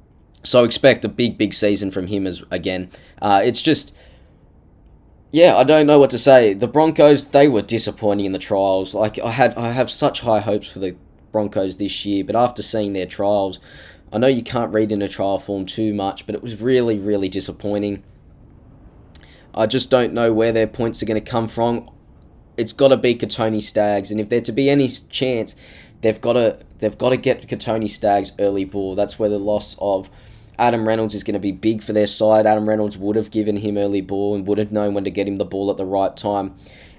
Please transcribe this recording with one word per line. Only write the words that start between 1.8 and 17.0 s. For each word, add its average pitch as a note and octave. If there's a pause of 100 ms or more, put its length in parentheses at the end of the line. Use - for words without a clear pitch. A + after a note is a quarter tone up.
from F#2
him G2
as, F2
again. F#2 (320)
Uh, G2+
it's A#2+
just, - (1400)
yeah, D3+
I -
don't D3+
know D3
what C#3
to B2+
say. A#2+
The G2+
Broncos, D3+
they D3
were A#2
disappointing G#2
in F#2+
the F#2+
trials. F#2+
Like, G#2+
I A#2
had, A#2+
I A#2
have B2
such -
high A2
hopes G#2
for -
the F#2+ (360)
Broncos G2+
this G2+
year, G2
but G#2
after A#2+
seeing G#2
their F#2
trials, G2 (500)
I G#2+
know A#2
you C3
can't A#2
read A2
into G2+
trial G2
form G2
too A2
much, G2
but G#2+
it -
was A2
really, A#2+
really G2